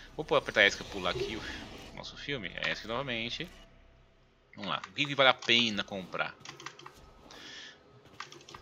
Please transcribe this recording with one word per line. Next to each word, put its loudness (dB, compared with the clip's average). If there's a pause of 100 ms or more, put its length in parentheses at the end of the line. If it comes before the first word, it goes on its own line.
(160)
Vou -6
pôr, 4
apertar 6
esc 6
e -8
pular -2
aqui -2 (560)
o -18
nosso -12
filme. -8 (140)
esc -2
novamente. -4 (1080)
Vamos -6
lá, -2
o -20
que 0
que -4
vale 8
a 8
pena 4
comprar? -4 (2250)